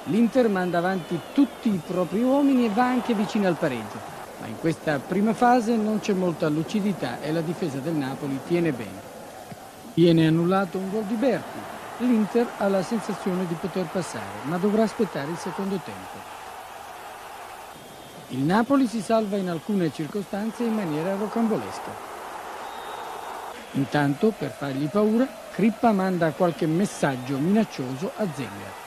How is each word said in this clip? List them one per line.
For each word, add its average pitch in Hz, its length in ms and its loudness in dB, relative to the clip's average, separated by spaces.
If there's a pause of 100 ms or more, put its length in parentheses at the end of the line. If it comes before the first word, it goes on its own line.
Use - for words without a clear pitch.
L'Inter 233 440 4
manda 180 300 2
avanti 175 420 0 (140)
tutti - 360 4
i 185 140 2
propri 180 380 0
uomini 262 440 6
e 226 40 2
va 208 140 4
anche 247 320 2
vicino 202 320 2
al 170 80 4
pareggio. 117 420 -4 (420)
Ma 107 60 -10
in 110 140 -8
questa 156 400 0
prima 202 340 2
fase 240 420 6
non 214 260 0
c'è 208 120 0
molta 175 360 2
lucidità 156 680 0
e 147 120 -4
la 170 100 0
difesa 156 380 -4
del 160 160 -2
Napoli 135 500 -2
tiene 170 280 2
bene. 98 380 -10 (840)
Viene 165 320 8
annullato 180 500 2
un 190 140 -4
gol 214 140 -2
di 208 100 -2
Berti. 214 420 0 (400)
L'Inter 233 500 2 (120)
ha 202 80 2
la 196 160 2
sensazione 190 640 -2
di 165 120 -2
poter 185 320 -2
passare, 107 520 -6
ma 160 140 -2
dovrà 208 260 4
aspettare 170 480 -2
il 170 60 -6
secondo 196 460 -4
tempo. 95 340 -12 (2000)
Il 127 140 -2
Napoli 233 440 6
si 220 160 -2
salva 214 360 2
in 185 120 0
alcune 170 420 2
circostanze 202 680 -4
in 226 140 0
maniera 175 400 0
rocambolesca. 208 960 -2 (1600)
Intanto, 143 680 2
per 139 140 -4
fargli 139 340 -4
paura, 214 560 2 (120)
Crippa 220 380 4
manda 185 400 2
qualche 175 340 2
messaggio 143 720 0
minaccioso 147 760 0
a 214 180 -2
Zenga. 101 540 -10